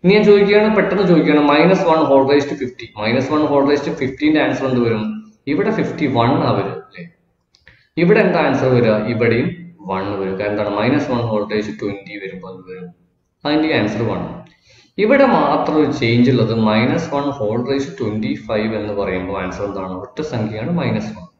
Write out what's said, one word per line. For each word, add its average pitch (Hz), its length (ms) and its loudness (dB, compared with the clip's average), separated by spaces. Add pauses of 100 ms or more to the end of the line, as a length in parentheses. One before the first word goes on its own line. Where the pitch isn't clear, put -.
ഇനി 185 120 6
ഞാൻ 196 140 6
ചോദിക്കുകയാണ്, 208 480 6
പെട്ടെന്ന് 190 340 0
ചോദിക്കുകയാണ്, 147 400 4
minus 170 400 4
one - 80 4 (100)
whole 135 220 6
raised 143 200 2
to - 120 -6
fifty. - 240 -10 (140)
minus 131 320 0
one 151 180 2
whole 139 200 4
raised 147 180 0
to - 120 -6
fifty-ന്റെ 151 440 0
answer 135 240 -4
എന്ത് 123 160 0
വരും? 110 180 0 (500)
ഇവിടെ 202 260 0
ഫിഫ്റ്റി - 260 -4 (140)
വൺ 120 120 2 (160)
ആ 117 100 0
വരും 95 280 -6
അല്ലേ? 87 180 -20 (960)
ഇവിടെ 202 280 4
എന്താ 165 220 2
answer 127 280 0
വരിക? 110 200 4 (180)
ഇവിടെയും 117 360 0 (420)
വൺ 95 120 -6 (160)
വരും. 95 200 -4
കാരണം 104 140 -4
എന്താണ്? 104 260 -2
minus 135 340 0
one 120 80 -2 (100)
whole 104 220 -2
raised 107 180 -4
to 107 100 -12
twenty 101 320 -8 (100)
വരുമ്പോൾ 92 300 -12
എന്ത് 92 180 -18
വരും? 90 160 -14 (580)
അതിന്റെ 156 340 0
answer 107 320 -2
one. 90 100 -6 (760)
ഇവിടെ 262 280 4
മാത്രം 151 560 0
ഒരു 135 180 2
ചേഞ്ച് 120 320 4
ഉള്ളത്, 113 240 2 (140)
minus 135 440 0
one 143 140 -2 (100)
whole 110 240 -2 (100)
raised 139 200 -4
to - 80 -16
twenty 107 340 -4 (140)
five 110 320 -2
എന്ന് 104 220 -6
പറയുമ്പോൾ 92 420 -4
answer 92 260 -6
എന്താണ്? 92 240 -8 (120)
ഒറ്റ - 140 -14 (140)
സംഖ്യയാണ് 110 480 -6
മൈനസ് 110 360 -4
വൺ. - 100 -18 (120)